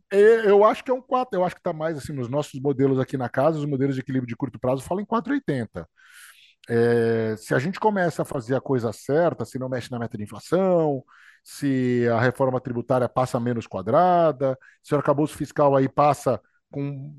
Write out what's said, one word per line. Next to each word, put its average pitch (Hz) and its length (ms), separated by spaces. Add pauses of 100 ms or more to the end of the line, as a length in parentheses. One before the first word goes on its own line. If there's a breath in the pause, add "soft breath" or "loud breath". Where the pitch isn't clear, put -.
(100)
É, 214 400
eu 202 140
acho 247 180
que - 80
é 254 40
um 262 80
quatro, 254 360
eu 180 60
acho 175 100
que - 80
tá 175 100
mais 156 260
assim 151 160
nos 123 160
nossos 143 300
modelos 135 380
aqui 131 200
na 123 100
casa, 151 300
os 147 80
modelos 139 280
de 131 60
equilíbrio 131 280
de 113 80
curto 127 220
prazo 131 240
falam 190 200
em 202 40
quatro 233 260
e 285 40
oitenta. 120 500 (800 loud breath)
É, 117 720
se - 160
a 135 40
gente 160 220
começa 185 420
a - 20
fazer 127 320
a 123 40
coisa 117 320
certa, - 520
se - 140
não 127 100
mexe 127 220
na 120 80
meta 117 200
de 107 60
inflação, 156 800 (400 soft breath)
se 123 680
a 113 80
reforma 127 400
tributária 120 480
passa 131 320
menos 117 260
quadrada, 139 920 (240 soft breath)
se - 120
o 143 40
arcabouço 147 380
fiscal 143 400
aí 135 120
passa 139 520 (300)
com, 143 480